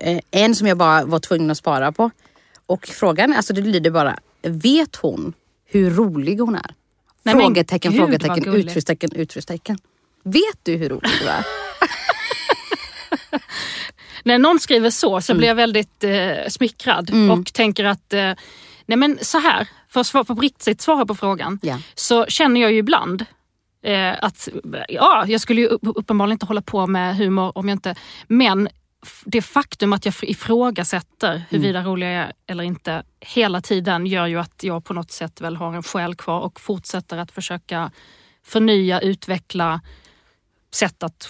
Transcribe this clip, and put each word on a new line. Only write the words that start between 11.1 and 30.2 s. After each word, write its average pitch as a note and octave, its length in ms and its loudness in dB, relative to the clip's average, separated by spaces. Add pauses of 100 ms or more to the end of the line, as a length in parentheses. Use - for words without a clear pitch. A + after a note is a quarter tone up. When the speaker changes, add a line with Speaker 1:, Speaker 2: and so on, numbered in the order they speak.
Speaker 1:
du - 60 -2
är? D#2 180 -2
<laughs> - 2000 -6 (840)
Speaker 2:
När A#3+ 160 4
någon D#4 200 6
skriver A3+ 300 2
så, G3 320 0
så G#3 100 0
Speaker 1:
Mm. F#3 60 4
Speaker 2:
blir A#3 100 4
jag A3+ 80 2
väldigt, A3 480 0
eh, F#3+ 460 -2
smickrad A3 600 -2
Speaker 1:
Mm. G#3 300 6
Speaker 2:
och F3+ 140 -8
tänker G#3+ 320 0
att, G3 280 -4
eh, G3 180 0 (540)
nej A3+ 120 0
men C#4+ 240 4
så - 180 0
här, D4 280 2 (220)
för - 120 -2
att A#3+ 60 0
svara C#4 160 2
på, B3 100 -4
riktigt A#3+ 480 0
svara C#4+ 240 2
på G#3 100 -4
frågan, G3 460 -4
Speaker 1:
Ja. C#3 160 -4 (180)
Speaker 2:
så A#3 300 2
känner B3 360 4
jag A3 100 4
ju A3 60 4
ibland, G#3+ 480 0 (580)
eh, F#3+ 400 -2
att, - 240 -4 (400)
ja, - 400 4
jag A3 140 0
skulle A#3 200 2
ju A#3 60 4
upp-, A3+ 300 -2
uppenbarligen G#3 380 0
inte G#3+ 100 -6
hålla G#3 160 -2
på G3 260 -2
med F#3 300 -2
humor F#3+ 400 0
om F#3+ 120 -4
jag G3+ 60 -2
inte, F#3+ 200 -6 (320)
men G#3 420 4 (340)
f-, - 220 -12
det G#3+ 160 -2
faktum G#3 520 -2
att G3+ 120 -2
jag G3+ 80 -2
f-, - 100 -10